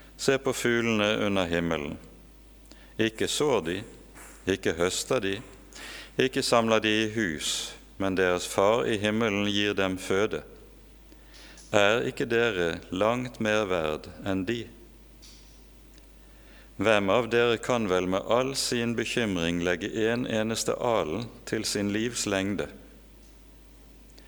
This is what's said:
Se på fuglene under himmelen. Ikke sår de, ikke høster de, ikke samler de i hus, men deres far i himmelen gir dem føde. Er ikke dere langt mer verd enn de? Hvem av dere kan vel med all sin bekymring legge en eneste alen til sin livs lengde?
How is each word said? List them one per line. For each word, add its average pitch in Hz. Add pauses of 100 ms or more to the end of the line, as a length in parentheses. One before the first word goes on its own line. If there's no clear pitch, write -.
(180)
Se 135
på 131
fuglene 113 (100)
under 98
himmelen. 82 (1040)
Ikke 110
sår 139
de, 87 (680)
ikke 95
høster 92
de, 98 (840)
ikke 131
samler 113
de 107
i 107
hus, 85 (240)
men 98
deres 90
far 110
i 113
himmelen 104
gir 101
dem 95
føde. 95 (1300)
Er 110
ikke 131
dere 98 (160)
langt 120
mer 107
verd 82 (100)
enn 95
de? 117 (2250)
Hvem 101
av 117
dere 117
kan 120
vel 92
med 95
all 131
sin 117
bekymring 92
legge 90 (180)
en 120
eneste 110
alen 107 (180)
til 110
sin 101
livs 117
lengde? 98 (1600)